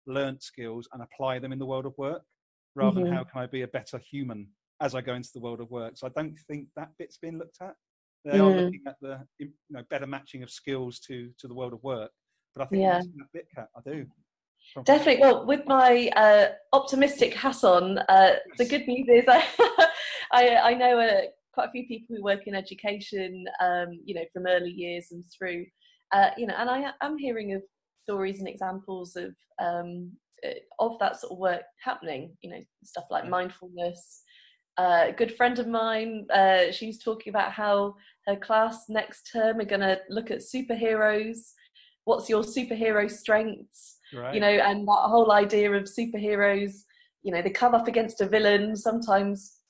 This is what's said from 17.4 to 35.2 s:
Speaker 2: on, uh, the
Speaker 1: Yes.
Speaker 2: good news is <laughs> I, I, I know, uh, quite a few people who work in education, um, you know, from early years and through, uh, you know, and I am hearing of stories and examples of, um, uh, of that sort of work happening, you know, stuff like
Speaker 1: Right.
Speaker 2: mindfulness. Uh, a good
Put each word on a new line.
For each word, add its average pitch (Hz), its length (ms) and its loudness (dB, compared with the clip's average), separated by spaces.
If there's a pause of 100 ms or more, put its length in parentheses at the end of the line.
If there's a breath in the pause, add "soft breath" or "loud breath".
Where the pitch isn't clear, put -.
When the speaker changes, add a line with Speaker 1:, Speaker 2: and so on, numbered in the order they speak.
Speaker 2:
on, 185 340 4
uh, 190 380 8 (200)
the 247 80 2
Speaker 1:
Yes. 240 60 -2
Speaker 2:
good 277 180 -2
news 247 220 -4
is 240 180 8
<laughs> - 0 -
I, 330 640 6 (400 loud breath)
I, 240 380 6
I 240 40 0
know, 247 240 4
uh, 220 240 2 (300)
quite 254 160 -2
a - 20 -14
few 247 160 -10
people 233 300 -12
who 208 60 -10
work 196 240 -2
in 202 80 -8
education, 190 880 -8 (160)
um, 175 440 -2
you 202 100 -10
know, 170 180 -8
from 180 140 -8
early 180 240 0
years 175 420 -12
and 175 180 -16
through, 175 360 -10 (460)
uh, 196 260 4
you 233 80 -4
know, 196 100 -6
and 240 140 -4
I 269 220 -4 (100)
am 294 160 -6
hearing 226 340 -6
of 196 100 -8 (420)
stories 196 340 -6
and 190 100 -10
examples 190 680 -12
of, 180 180 -12 (260)
um, 175 560 -8 (280)
uh, - 60 -6 (280)
of 226 200 -4
that - 220 -4
sort - 120 -14
of 185 60 -14
work 180 240 -2 (200)
happening, 165 580 -10
you - 100 -20
know, - 120 -18 (220)
stuff - 260 -14
like 160 140 -4
Speaker 1:
Right. 170 60 -12
Speaker 2:
mindfulness. 180 920 -8 (560 soft breath)
Uh, 175 300 4
a - 40 -6
good 220 240 -4